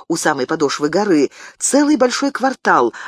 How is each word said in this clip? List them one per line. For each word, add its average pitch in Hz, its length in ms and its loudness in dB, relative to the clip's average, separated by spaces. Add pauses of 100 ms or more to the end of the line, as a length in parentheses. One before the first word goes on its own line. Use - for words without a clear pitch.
у 165 120 -4
самой 139 280 -2
подошвы 151 440 -2
горы, 175 400 2 (280)
целый 294 380 2
большой 254 340 0
квартал, 185 640 0 (160)